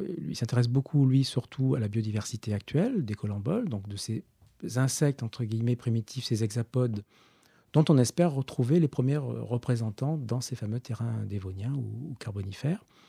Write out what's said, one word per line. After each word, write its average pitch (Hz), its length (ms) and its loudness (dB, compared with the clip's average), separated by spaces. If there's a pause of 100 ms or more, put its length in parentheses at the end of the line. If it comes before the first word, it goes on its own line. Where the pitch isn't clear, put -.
(180)
lui - 180 -6
s'intéresse 120 340 2
beaucoup, 135 360 4
lui, 131 200 6
surtout - 500 0
à - 40 0
la 107 100 0
biodiversité 107 640 -2
actuelle 175 500 0
des 104 120 -4
colamboles, 117 520 -2
donc 101 220 -4
de 101 80 -8
ces - 260 -6 (540)
insectes, 135 460 2
entre 117 200 -6
guillemets, 113 320 0
primitifs, 113 500 -2
ces 113 180 0
hexapodes, 117 600 0 (680)
dont 151 160 8
on 151 80 8
espère 156 340 4
retrouver 135 480 2
les 156 80 6
premiers, 131 280 0
euh, 120 260 -4
représentants 120 760 -2
dans 123 220 -2
ces 127 160 -6
fameux 110 240 -4
terrains 113 460 -4
dévoniens 98 500 -4
ou, 120 360 -6
ou 120 60 -8
carbonifères. 101 680 -4 (240)